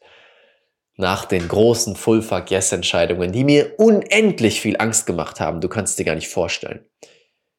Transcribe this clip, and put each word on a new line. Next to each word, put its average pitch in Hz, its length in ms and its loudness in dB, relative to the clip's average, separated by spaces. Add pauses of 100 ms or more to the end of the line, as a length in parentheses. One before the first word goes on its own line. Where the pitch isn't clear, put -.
(960)
nach 95 300 -2
den 87 200 -2
großen 107 520 2
Full 113 240 2
Fuck 95 300 -4
Yes 98 200 0
Entscheidungen, 90 640 0
die 123 100 0
mir 147 360 2
unendlich 208 840 2
viel 104 180 -2
Angst 113 280 -2
gemacht 85 340 -4
haben, 82 180 -4
du 90 80 -4
kannst 98 320 -4
dir 90 60 -2
gar 80 100 0
nicht 80 140 -8
vorstellen. - 600 -6 (680)